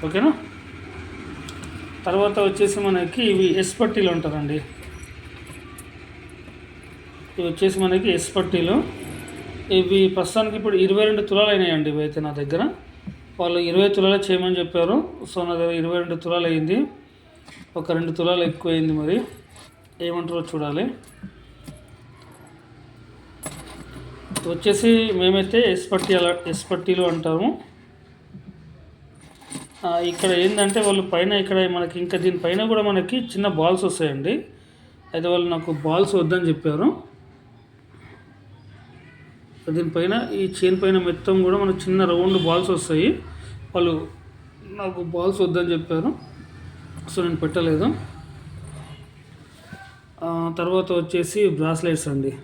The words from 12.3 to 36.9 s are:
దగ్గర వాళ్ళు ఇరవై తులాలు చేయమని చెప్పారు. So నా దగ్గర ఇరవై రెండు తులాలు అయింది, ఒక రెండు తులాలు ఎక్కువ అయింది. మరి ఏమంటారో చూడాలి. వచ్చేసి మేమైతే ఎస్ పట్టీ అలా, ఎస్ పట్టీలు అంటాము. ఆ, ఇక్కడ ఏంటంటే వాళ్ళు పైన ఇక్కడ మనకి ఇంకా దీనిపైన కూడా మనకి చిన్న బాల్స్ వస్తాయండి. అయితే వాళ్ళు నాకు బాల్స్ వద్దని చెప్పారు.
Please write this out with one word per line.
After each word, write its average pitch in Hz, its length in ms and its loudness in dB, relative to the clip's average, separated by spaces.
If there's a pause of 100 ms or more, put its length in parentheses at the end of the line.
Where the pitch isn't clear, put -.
దగ్గర 147 200 -2 (760)
వాళ్ళు 175 200 0 (100)
ఇరవై 190 280 6
తులాలు 196 300 4
చేయమని 185 340 2
చెప్పారు. 170 340 2 (360)
So - 60 -6 (120)
నా 175 100 -2
దగ్గర 170 220 0
ఇరవై 170 220 0
రెండు 170 220 -6
తులాలు 170 260 0
అయింది, 160 260 2 (1040)
ఒక 156 60 -10 (100)
రెండు 165 220 -2
తులాలు 175 320 2
ఎక్కువ 165 240 -4
అయింది. 160 260 0
మరి 160 160 0 (920)
ఏమంటారో 170 440 -4
చూడాలి. 151 340 -2 (3750)
వచ్చేసి 202 400 4 (260)
మేమైతే 190 400 4 (140)
ఎస్ 180 180 -4
పట్టీ 185 300 2
అలా, 175 100 4 (220)
ఎస్ - 180 -6
పట్టీలు 180 400 0
అంటాము. 165 380 0 (2500)
ఆ, 175 40 0 (180)
ఇక్కడ 180 220 0 (100)
ఏంటంటే 202 460 4
వాళ్ళు 196 240 4
పైన 180 200 2 (120)
ఇక్కడ 190 160 2 (160)
మనకి 175 260 -4
ఇంకా 175 220 -2
దీనిపైన 185 480 2
కూడా 220 180 4
మనకి 190 280 0 (140)
చిన్న 196 160 0 (120)
బాల్స్ 180 280 4
వస్తాయండి. 151 460 -2 (800)
అయితే 165 180 -2
వాళ్ళు 175 220 2
నాకు 165 180 -4 (140)
బాల్స్ 185 340 2
వద్దని 175 300 2
చెప్పారు. 156 380 0 (3000)